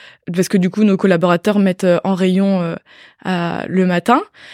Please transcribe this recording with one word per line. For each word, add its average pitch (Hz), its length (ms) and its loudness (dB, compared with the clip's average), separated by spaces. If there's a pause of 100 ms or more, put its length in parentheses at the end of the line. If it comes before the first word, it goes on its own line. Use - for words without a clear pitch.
(320)
Parce 175 160 -2
que 208 100 0
du 180 120 2
coup, 214 140 -2
nos 196 140 2
collaborateurs 185 640 0
mettent, 190 240 0
euh, 175 220 2
en 190 80 0
rayon, 185 480 0
euh, 170 140 -6 (500)
à, 170 420 -4
le 185 180 0
matin. 180 360 0 (320)